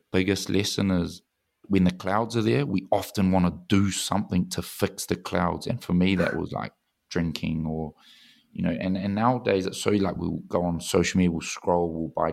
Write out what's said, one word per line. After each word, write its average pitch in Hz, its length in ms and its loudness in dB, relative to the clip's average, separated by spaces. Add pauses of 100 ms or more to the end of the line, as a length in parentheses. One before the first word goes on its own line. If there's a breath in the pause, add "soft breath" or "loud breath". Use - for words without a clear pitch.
(140)
biggest 95 360 2
lesson 101 400 0
is 87 320 0 (460)
when 95 160 4
the 90 80 6
clouds 110 460 -2
are 113 40 4
there, 120 240 2
we 143 260 -2
often 98 420 2
want 92 120 4
to 82 220 -2
do 98 240 4
something 92 600 -2
to - 100 -4
fix - 440 -6
the 92 120 -2
clouds. 87 500 -2
And - 160 -6
for - 80 -6
me, 92 240 4
that 87 220 0
was 82 160 -4
like 53 180 -6 (380)
drinking 80 560 -2
or, 78 280 -6 (600 loud breath)
you 90 100 -6
know, 87 160 0
and, 92 160 -2
and 98 200 -2
nowadays 110 500 2
it's 95 160 -6
so, 98 100 0
like, 98 240 2
we'll 85 320 -4
go 87 160 0
on 85 160 -2
social 90 380 2
media, 90 140 4
we'll 80 100 -4
scroll, 87 500 0
we'll 80 240 -6
buy 82 180 0